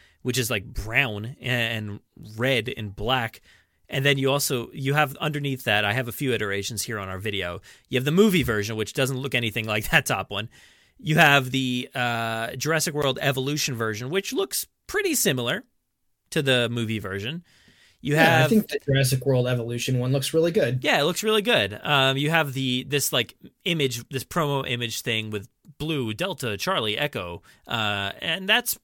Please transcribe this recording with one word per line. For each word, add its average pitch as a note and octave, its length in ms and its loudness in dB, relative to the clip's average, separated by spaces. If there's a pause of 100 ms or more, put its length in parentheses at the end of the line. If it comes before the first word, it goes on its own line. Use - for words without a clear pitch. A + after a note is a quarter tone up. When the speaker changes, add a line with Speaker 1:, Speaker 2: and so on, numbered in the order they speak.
(220)
Speaker 1:
which B2 160 -2
is, A#2 140 -2
like, G#2 140 -4
brown A2 760 -4
and, A#2 480 -2
and G2+ 100 -10 (380)
red A#2+ 380 0
and G#2 200 -8
black. A#2 460 -2 (480)
And C3+ 160 0
then C#3+ 140 6
you C3+ 120 2
also, C#3 420 0
you C3+ 200 -2
have D3 240 2
underneath C#3+ 460 -4
that, G#2 220 2
I G2+ 80 2
have B2 140 -2
a A#2+ 40 -8
few C3 220 -2
iterations G2+ 500 -2
here A2 160 -6
on F#2+ 100 -6
our F#2+ 80 -6
video. F#2+ 440 -4 (280)
You B2 80 0
have B2+ 80 0
the D3 60 0
movie F#3 320 6
version, A2 320 -2
which G#2+ 180 -4
doesn't C3+ 240 0
look C3+ 160 -8
anything A#2 320 -2
like A2 240 -2
<laughs> - 20 -4
that D3 140 4
top G2 240 -2
one. G#2 200 -6 (500)
You D3+ 160 0
have C#3+ 360 6
the, B2+ 440 -2
uh, A#2 600 -2
Jurassic D3+ 380 -2
World C#3 260 0
Evolution C#3+ 560 0
version, A2+ 360 -4
which F#3+ 200 -2
looks - 360 -4 (200)
pretty F#4+ 280 0
similar C#3 480 0 (640)
to D#3 140 0
the B2 260 4
movie A2+ 300 -2
version. G2 440 -6 (580)
You C#3+ 120 -2
Speaker 2:
Yeah, D#3+ 100 6
Speaker 1:
have D#3+ 220 6
Speaker 2:
I D3+ 40 4
think - 200 6
the C#3+ 160 -4
Jurassic C3+ 400 2
World B2+ 220 4
Evolution A#2+ 520 0
one B2+ 120 0
looks C#3 220 0
really E3 180 6
good. B2+ 320 2
Speaker 1:
Yeah, C4 160 4
it C#3+ 40 4
looks E3+ 200 0
really G#3+ 180 2
good. A#2+ 420 2
Um, C3+ 340 4
you D3 120 0
have D#3+ 240 2
the, C3 340 -2
this, C#3 240 0
like, B2 240 -2 (300)
image, C#3 440 -2
this C3+ 140 -6
promo C#3+ 460 -2
image A#2+ 320 -4
thing A2 300 -2
with G#2 180 -6 (280)
Blue, C#3 360 -2
Delta, C#3 440 -4
Charlie, A#2+ 400 -2
Echo, F#2 440 -4 (260)
uh, G#2 440 -2 (100)
and F#3 260 -4
that's, A#3 360 0